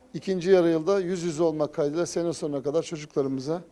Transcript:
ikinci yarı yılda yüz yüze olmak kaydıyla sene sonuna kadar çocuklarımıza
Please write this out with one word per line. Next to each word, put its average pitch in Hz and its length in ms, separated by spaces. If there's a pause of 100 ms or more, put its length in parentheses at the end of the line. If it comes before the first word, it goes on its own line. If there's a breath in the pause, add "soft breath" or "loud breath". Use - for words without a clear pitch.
(140)
ikinci 180 360
yarı 180 200
yılda 165 300
yüz 175 240
yüze 170 200
olmak 156 300
kaydıyla 156 320
sene 170 280
sonuna 143 300
kadar 147 200
çocuklarımıza 147 760 (100)